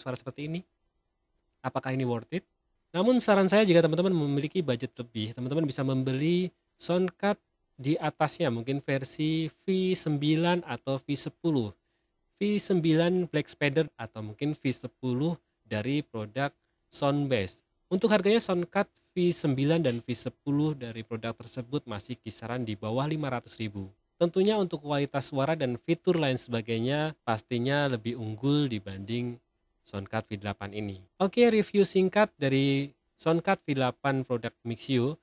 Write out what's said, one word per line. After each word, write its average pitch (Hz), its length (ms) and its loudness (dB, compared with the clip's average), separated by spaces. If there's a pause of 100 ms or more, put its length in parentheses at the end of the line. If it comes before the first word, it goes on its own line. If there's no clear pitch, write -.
suara 127 160 -6
seperti 143 340 -10
ini? 170 140 -8 (960)
Apakah 131 320 -4
ini 131 160 0
worth 117 240 -2
it? 180 160 -6 (480)
Namun 233 240 4
saran 196 280 6
saya, 202 160 6
jika 170 200 8
teman-teman 170 280 2
memiliki 147 520 0
budget 123 360 -2
lebih, 113 360 -6
teman-teman 131 320 -2
bisa 139 160 -4
membeli 135 640 0 (320)
soundcard 185 560 0 (400)
di 139 240 0
atasnya, 151 480 0
mungkin 120 320 -2
versi 151 720 -2
V 185 400 0
sembilan 160 720 2
atau 135 320 -4
V 139 160 -6
sepuluh. 139 640 -2 (640)
V 208 160 2
sembilan 175 720 2
Black 151 240 -2
Spider 139 320 0 (120)
atau 110 280 -10
mungkin 139 320 -4
V 131 160 -2
sepuluh 131 640 -4 (240)
dari 120 400 -2
produk 117 480 -6 (400)
Soundbase. 139 800 0 (240)
Untuk 190 200 2
harganya, 196 280 4
soundcard 190 480 -2 (280)
V 175 160 4
sembilan 151 520 2
dan 117 200 0
V - 80 -10
sepuluh 143 640 -2
dari 117 280 -10
produk 113 320 -6
tersebut 123 520 -8
masih 110 320 -8
kisaran 117 440 -8
di 110 120 -4
bawah 113 320 -2
lima 151 240 -4
ratus - 240 -8
ribu. 101 320 -8 (280)
Tentunya 190 380 2
untuk 170 320 -2
kualitas 143 420 -2
suara 147 300 0
dan 131 160 0
fitur 165 400 0
lain 139 240 2
sebagainya 120 720 -2 (160)
pastinya 127 640 0
lebih 117 260 -4
unggul 123 540 0
dibanding 110 680 -6 (480)
soundcard 101 460 -6
V 104 100 -6
delapan 101 320 -8
ini. 101 300 -8 (180)
Oke, 233 300 4
review 208 340 2
singkat 190 540 2
dari 139 560 2 (260)
soundcard 165 460 2
V 147 100 0
delapan 131 480 0
produk 117 300 -4 (100)
Mixio. 123 580 0